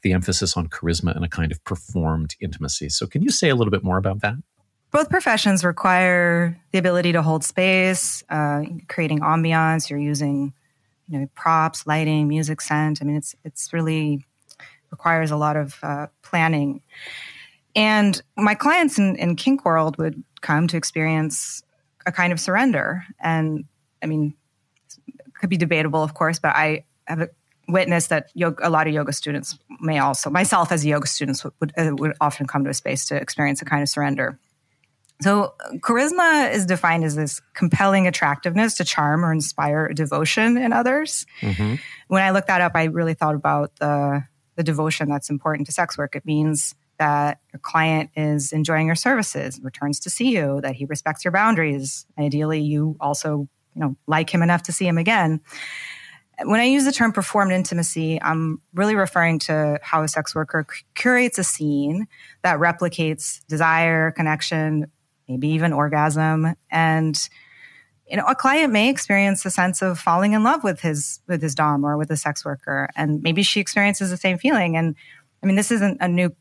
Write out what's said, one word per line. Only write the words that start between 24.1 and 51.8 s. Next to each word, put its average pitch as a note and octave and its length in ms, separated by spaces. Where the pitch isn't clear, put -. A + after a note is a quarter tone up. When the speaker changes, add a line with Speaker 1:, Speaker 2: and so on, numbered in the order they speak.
Speaker 2:
it - 260
could - 160
be F#3+ 60
debatable, D#3 480
of D#3 100
course, E3 260
but D3 180
I D#3 260
have E3 240
witnessed E3+ 400
that D#3 240
yoga, E3+ 340
a - 20
lot D#3 180
of D#3 60
yoga D3 200
students - 440
may D#3+ 200
also, C3+ 300
myself F3+ 440
as D#3 100
a D3+ 60
yoga D3 180
student, C#3 340
would, C#3 200
would, D3 160
uh, D#3 220
would D3+ 200
often D3 280
come C#3 180
to C#3+ 40
a C#3 40
space - 320
to D3 100
experience C#3+ 460
a E3 40
kind D3 160
of C#3+ 60
surrender. C#3 500
So G3+ 360
charisma D4 720
is F#3+ 160
defined E3+ 360
as D3+ 120
this D3+ 260
compelling G3 500
attractiveness F3 720
to - 80
charm D#3 420
or D#3+ 80
inspire D3+ 580
devotion D#3+ 680
in B3 140
others. B3+ 540
Speaker 1:
Mm-hmm. G#2+ 340
Speaker 2:
When F#3+ 140
I F#3+ 80
looked F#3+ 200
that F#3 120
up, E3+ 140
I E3 80
really E3 320
thought D3+ 180
about D3 440
the, C#3+ 460
the E3+ 60
devotion D#3 460
that's C#3+ 220
important D3 340
to - 80
sex - 240
work. D3 180
It C#3 80
means D3+ 520
that D3 400
your C3 100
client D#3+ 540
is D3+ 380
enjoying D#3 320
your E3 100
services, D#3+ 680
returns C#3+ 380
to F#3 100
see B3 180
you, C#3+ 320
that C3+ 140
he C3+ 100
respects D3+ 400
your F3+ 60
boundaries. E3 720